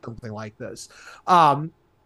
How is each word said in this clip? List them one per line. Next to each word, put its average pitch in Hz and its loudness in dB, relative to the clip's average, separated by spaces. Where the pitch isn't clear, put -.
something 117 -16
like 107 -14
this. 113 -16
Um, 156 2